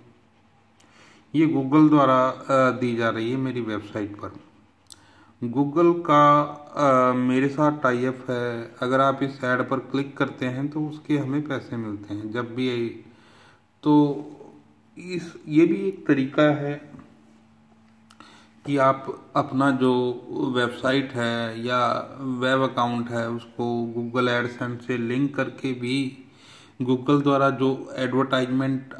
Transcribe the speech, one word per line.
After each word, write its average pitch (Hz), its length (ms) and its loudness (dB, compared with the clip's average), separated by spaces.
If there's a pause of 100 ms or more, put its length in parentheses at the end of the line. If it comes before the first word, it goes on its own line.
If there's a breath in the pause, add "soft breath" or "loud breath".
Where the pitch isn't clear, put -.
(1300 soft breath)
ये 156 120 4
Google 135 420 4
द्वारा, 131 400 6
अ, 131 420 2
दी 120 260 -2
जा 113 140 0
रही 110 200 -2
है 131 60 -2
मेरी 131 240 -4
website 104 640 -6
पर। 95 60 -12 (1120 loud breath)
Google 147 640 2
का, 147 320 6 (340)
अ, 131 360 4
मेरे 127 360 2
साथ 147 300 0
टाई 123 260 0
अप 131 260 -4
है। 120 520 -6
अगर 131 180 2
आप 135 220 2
इस 135 220 -4
ऐड 127 240 0
पर 131 100 -2
क्लिक 139 380 -6
करते 131 300 -4
हैं, 131 220 -4
तो 151 200 -4
उसके 147 300 -2
हमें 143 300 -4
पैसे 123 280 -8
मिलते 101 380 -8
हैं। 107 160 -8
जब 117 240 -6
भी 127 140 -2 (1160 loud breath)
तो 147 460 2 (680)
इस, 175 360 -10 (140)
ये 160 180 6
भी 202 80 2
एक 196 320 -4
तरीका 135 360 2
है 143 480 -2 (1800 loud breath)
कि 143 100 0
आप - 600 0
अपना 139 340 2
जो 123 540 0 (320)
वेबसाइट 131 560 0
है 117 480 -4
या 123 320 0 (280)
वेब 131 400 0
अकाउंट 120 500 -2
है 117 200 -4
उसको 117 680 -4
Google 120 300 0
AdSense 120 580 -4
से 127 120 -2
link 127 380 -2
करके 131 360 -4
भी 127 460 -4 (640 loud breath)
Google 127 400 2
द्वारा 139 280 4
जो 131 460 -2
advertisement 131 1040 -2